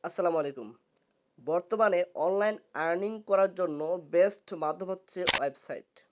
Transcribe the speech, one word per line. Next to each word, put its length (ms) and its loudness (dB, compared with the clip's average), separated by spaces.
আসসালামু 340 0
আলাইকুম। 260 -8
বর্তমানে 480 2
অনলাইন 300 2
আর্নিং 280 -2
করার 300 4
জন্য 220 -2
বেস্ট 320 4
মাধ্যম 300 -4
হচ্ছে 280 -10
ওয়েবসাইট। 540 -6